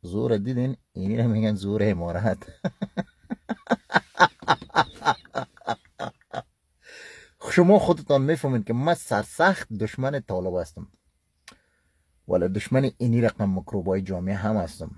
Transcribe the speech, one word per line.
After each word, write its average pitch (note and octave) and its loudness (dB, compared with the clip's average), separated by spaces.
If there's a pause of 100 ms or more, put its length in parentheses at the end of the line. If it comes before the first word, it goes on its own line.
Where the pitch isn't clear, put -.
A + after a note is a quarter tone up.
زوره G#2+ 0
دیدین؟ B2 -2 (160)
اینی G2 -2
رو A#2 2
می‌گن A2 2
زور G2+ 0
امارت. F2 -2
<laughs> - -18 (4000)
شما F3+ 8
خودتان D3 2
می‌فهمین C3 0
که A#2 -4
من C#3+ 2
سرسخت D#3+ 0
دشمن C3 -4
طالب F#2 -4
هستم، E2 -8 (1400)
ولی F2+ 2
دشمن B2+ 0
اینی A#2+ 2
رقم G#2+ 0
میکروبای F#2+ -2
جامعه F#2 -4
هم G#2+ -2
هستم. D#2+ -6